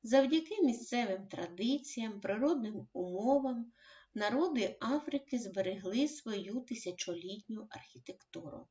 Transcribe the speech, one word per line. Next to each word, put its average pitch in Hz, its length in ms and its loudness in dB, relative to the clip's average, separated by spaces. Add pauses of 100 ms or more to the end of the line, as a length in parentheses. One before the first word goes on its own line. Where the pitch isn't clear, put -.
завдяки 277 580 4
місцевим 220 640 2
традиціям, 208 920 -2
природним 214 720 0
умовам, 233 760 0 (420)
народи 233 680 2
Африки 277 580 0
зберегли 196 680 0
свою 214 540 -6
тисячолітню 202 1080 -6
архітектуру. - 1000 -14